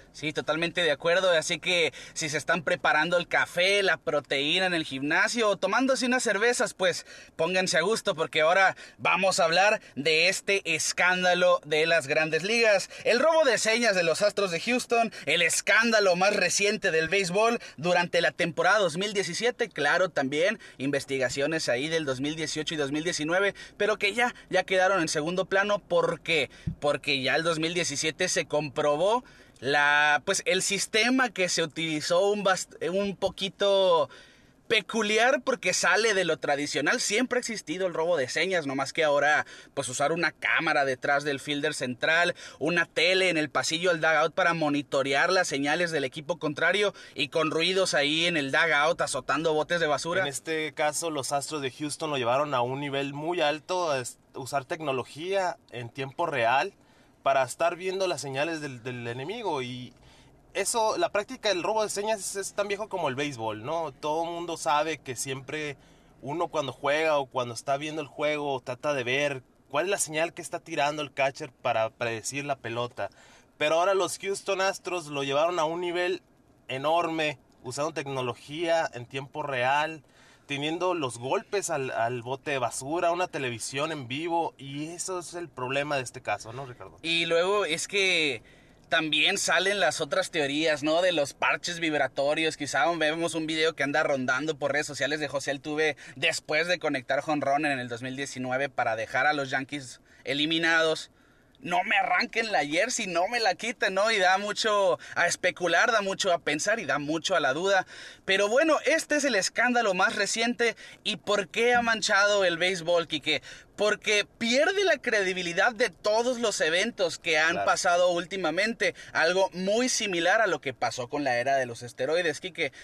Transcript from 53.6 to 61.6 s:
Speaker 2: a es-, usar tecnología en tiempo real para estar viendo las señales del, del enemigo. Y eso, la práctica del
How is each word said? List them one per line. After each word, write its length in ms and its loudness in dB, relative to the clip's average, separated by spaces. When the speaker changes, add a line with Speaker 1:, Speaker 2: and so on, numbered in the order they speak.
Speaker 2:
a 100 0
es-, 200 -10
usar 300 -4
tecnología 920 -4
en 180 -10
tiempo 380 -6
real 480 2
para 180 4
estar 340 0
viendo 300 -4
las 160 -2
señales 400 -4
del, 220 -10
del 240 -8
enemigo. 560 -6
Y 320 -12
eso, 420 0
la 140 0
práctica 380 -4
del 120 0